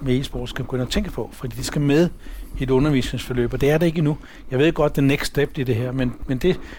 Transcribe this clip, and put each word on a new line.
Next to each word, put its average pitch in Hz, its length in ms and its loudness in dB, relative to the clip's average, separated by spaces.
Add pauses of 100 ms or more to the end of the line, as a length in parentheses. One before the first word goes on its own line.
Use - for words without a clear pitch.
med 131 180 2
e-sport, - 280 -6
skal - 160 -6
begynde 127 180 -2
at 123 80 -4
tænke 190 200 -2
på, - 220 -6
fordi 117 240 -8
de 120 80 -6
skal - 180 -2
med 147 260 6 (500)
i - 40 -2
et 131 80 -2
undervisningsforløb, 127 800 2
og 123 80 -4
det 131 100 4
er 156 80 4
det 170 80 4
ikke 165 120 2
endnu. 151 180 2 (340)
Jeg 127 80 0
ved 160 140 6
godt, 147 240 2
det 143 80 4
next 139 220 2
step 147 320 -2
i 135 60 -2
det 120 100 2
her, 123 180 -2
men, 127 220 -2 (120)
men 131 120 -2
det 180 220 2 (180)